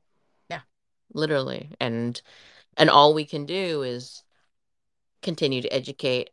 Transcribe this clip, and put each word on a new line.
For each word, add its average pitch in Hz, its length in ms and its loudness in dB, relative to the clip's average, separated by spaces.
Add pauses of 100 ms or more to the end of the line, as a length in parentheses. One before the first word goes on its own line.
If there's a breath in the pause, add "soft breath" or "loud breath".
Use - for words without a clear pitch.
(500)
Yeah, 165 120 -10 (520)
literally. 147 680 -2
And, 120 420 -4 (560 soft breath)
and 156 120 8
all 147 240 8
we 151 120 -2
can 147 200 -8
do 170 380 -4
is 123 400 -10 (1000)
continue 143 380 -2
to - 120 -6
educate 131 600 -4